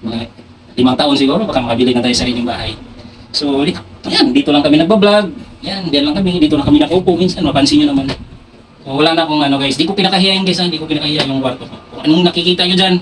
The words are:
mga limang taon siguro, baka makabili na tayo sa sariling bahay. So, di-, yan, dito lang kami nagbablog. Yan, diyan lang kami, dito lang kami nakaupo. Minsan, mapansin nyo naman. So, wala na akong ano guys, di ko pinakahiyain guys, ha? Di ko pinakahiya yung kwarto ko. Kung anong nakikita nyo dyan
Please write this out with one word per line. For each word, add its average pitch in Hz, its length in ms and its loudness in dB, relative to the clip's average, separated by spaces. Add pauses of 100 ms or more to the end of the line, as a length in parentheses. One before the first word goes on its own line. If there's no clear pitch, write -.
mga 113 160 -8 (560)
limang 127 240 2
taon 147 160 0
siguro, 143 320 0
baka 131 160 -2
makabili 123 320 0
na 117 80 2
tayo 123 80 0
sa 123 160 0
sariling 120 160 -4
bahay. 120 320 -6 (560)
So, 143 320 -2
di-, 180 160 -2 (320)
yan, 127 240 2
dito 143 160 0
lang 147 160 2
kami 151 160 4
nagbablog. 202 480 2 (320)
Yan, 190 320 -8
diyan 143 160 0
lang - 80 -4
kami, 180 240 0
dito 156 160 2
lang - 80 -2
kami 294 160 6
nakaupo. 180 320 2
Minsan, 180 320 0
mapansin 220 400 2
nyo - 80 0
naman. 269 160 -2 (720)
So, 135 160 -6
wala 165 160 2
na 165 80 0
akong 151 240 0
ano 135 160 0
guys, 139 160 -2
di 165 80 0
ko 196 80 -4
pinakahiyain 190 480 0
guys, 180 160 0
ha? 180 80 -2
Di 156 160 -4
ko 156 80 -10
pinakahiya 147 400 -2
yung 135 80 -2
kwarto 127 320 -6
ko. - 40 -16 (200)
Kung - 120 -14
anong 170 240 4
nakikita 180 360 0
nyo 185 120 0
dyan 185 240 2